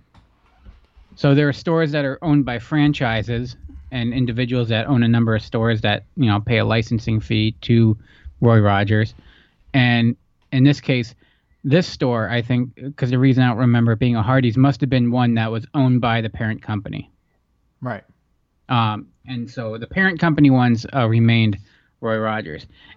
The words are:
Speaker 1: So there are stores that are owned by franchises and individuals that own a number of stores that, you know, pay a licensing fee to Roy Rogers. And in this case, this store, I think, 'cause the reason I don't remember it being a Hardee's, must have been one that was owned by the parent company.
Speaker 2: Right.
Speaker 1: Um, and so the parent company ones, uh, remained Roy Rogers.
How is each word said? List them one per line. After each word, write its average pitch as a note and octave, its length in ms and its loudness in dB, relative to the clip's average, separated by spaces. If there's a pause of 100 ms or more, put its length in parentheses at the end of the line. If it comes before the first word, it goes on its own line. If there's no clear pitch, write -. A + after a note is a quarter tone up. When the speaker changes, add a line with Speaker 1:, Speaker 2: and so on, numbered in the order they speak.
(1160)
Speaker 1:
So C#3+ 200 2
there D3 120 4
are C3+ 60 0
stores E3 380 -2
that D3 140 -2
are C3+ 160 -6
owned D3 240 2
by A#2+ 140 -4
franchises A#2+ 960 -2 (360)
and A#2+ 220 -4
individuals B2 560 -2
that A2+ 180 -2
own B2 160 2
a A#2 40 2
number A#2 280 2
of G#2+ 60 -2
stores A2+ 400 -2
that, G#2+ 240 -2 (100)
you C#3+ 100 0
know, G#2 140 2
pay A2+ 180 0
a G#2+ 80 2
licensing A2 540 -2
fee A2 320 -2 (100)
to A2+ 360 2 (420)
Roy A#2 200 4
Rogers. G#2 540 2 (600)
And A#2+ 420 2 (360)
in C3 120 2
this C#3+ 180 4
case, B2 320 -4 (500)
this D#3+ 240 2
store, A#2 420 -2
I A#2+ 120 -2
think, B2 360 -4 (180)
'cause B2 140 -4
the B2+ 100 0
reason C3 240 4
I B2 60 2
don't G#2+ 80 -2
remember A#2 340 2
it A2 80 -2
being A#2+ 160 0
a G#2+ 80 0
Hardee's, B2 340 0
must C#3 240 2
have B2 80 -2
been A#2+ 220 0
one A#2+ 240 0
that A2+ 160 -2
was A2 220 -6
owned B2+ 280 2
by A#2 200 0
the A2 80 -6
parent A2 320 -8
company. G2+ 500 -10 (720)
Speaker 2:
Right. A2+ 220 -10 (640)
Speaker 1:
Um, A2+ 380 -2 (200)
and A#2+ 240 -10
so A2 260 -10
the A#2 100 -14
parent F#3+ 320 -2
company D3+ 300 4
ones, B2 440 2
uh, B2 140 0
remained A2+ 500 2 (420)
Roy A2 180 -4
Rogers. G#2+ 480 -6 (320)